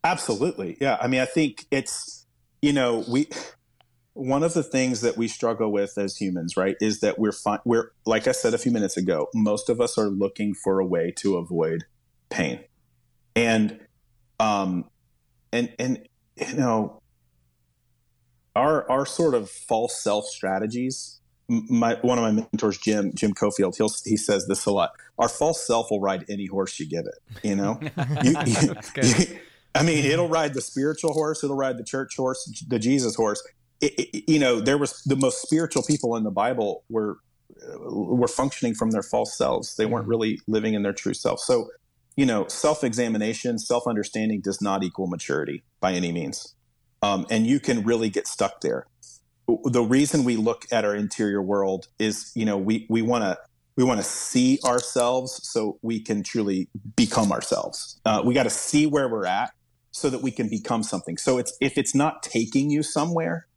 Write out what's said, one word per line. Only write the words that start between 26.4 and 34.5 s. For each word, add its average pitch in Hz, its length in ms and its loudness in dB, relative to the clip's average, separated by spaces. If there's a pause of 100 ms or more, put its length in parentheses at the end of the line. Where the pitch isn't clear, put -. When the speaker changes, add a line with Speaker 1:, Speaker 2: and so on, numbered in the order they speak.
Speaker 1:
horse 95 320 -4
you 80 100 -6
give 80 180 -4
it," - 380 -14
you 101 120 0
know? 101 240 0
Speaker 2:
<laughs> 147 420 -4
Speaker 1:
You, - 80 6 (160)
you, - 280 2
Speaker 2:
That's - 160 -14
good. 123 280 2
Speaker 1:
you, - 200 0 (360)
I 135 80 4
mean, 156 220 4
it'll 165 240 4
ride 156 260 0
the 139 60 -4
spiritual 151 520 -2
horse, 156 300 0
it'll 139 140 -2
ride 131 220 -2
the 113 60 -10
church 135 320 -6
horse, 127 520 -4
the 120 100 0
Jesus 120 380 2
horse. 104 260 0 (380)
It, 147 180 0
it, 165 320 -4
you 156 80 6
know, 123 220 4